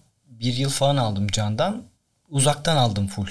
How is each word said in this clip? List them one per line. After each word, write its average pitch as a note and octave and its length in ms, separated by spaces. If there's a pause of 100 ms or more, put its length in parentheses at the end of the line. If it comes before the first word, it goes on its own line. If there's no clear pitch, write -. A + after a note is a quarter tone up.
(280)
bir A#2+ 260
yıl C3+ 160
falan C#3 280
aldım G#2 300
Can'dan. A2 560 (460)
Uzaktan D3 480
aldım G2+ 300
full. G2 240